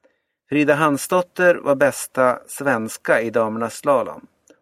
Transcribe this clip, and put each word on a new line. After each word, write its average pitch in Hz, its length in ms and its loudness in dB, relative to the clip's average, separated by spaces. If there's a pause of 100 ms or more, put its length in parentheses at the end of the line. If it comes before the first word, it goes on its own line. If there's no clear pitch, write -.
(480)
Frida 147 260 2
Hansdotter 156 800 0
var 139 200 0
bästa 127 720 0
svenska 120 720 -2
i 113 100 -4
damernas 113 460 -2
slalom. 110 500 -2 (360)